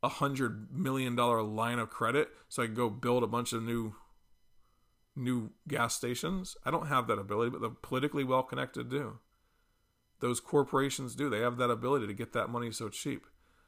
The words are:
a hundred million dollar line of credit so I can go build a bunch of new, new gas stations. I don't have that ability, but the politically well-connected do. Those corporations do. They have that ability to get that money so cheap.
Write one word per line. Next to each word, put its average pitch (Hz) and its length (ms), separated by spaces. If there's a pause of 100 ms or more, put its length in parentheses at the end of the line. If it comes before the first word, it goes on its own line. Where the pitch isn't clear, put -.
a 131 60
hundred 131 640
million 131 440
dollar 120 260
line 110 360
of 110 120
credit 123 400 (180)
so - 140
I 120 40
can 110 80
go 120 160
build 120 320
a 113 60
bunch 117 240
of 113 100
new, 113 320 (1200)
new 123 360 (140)
gas 117 280
stations. 165 720
I 131 60
don't 160 180
have 131 180
that 110 120
ability, 104 320
but - 100
the 113 100
politically 135 540
well-connected 127 680
do. 120 300 (960)
Those 123 220
corporations 135 760
do. 139 160
They 107 100
have 120 160
that 123 140
ability 120 360
to 104 60
get 113 220
that 110 160
money 120 200
so 107 200
cheap. - 360 (420)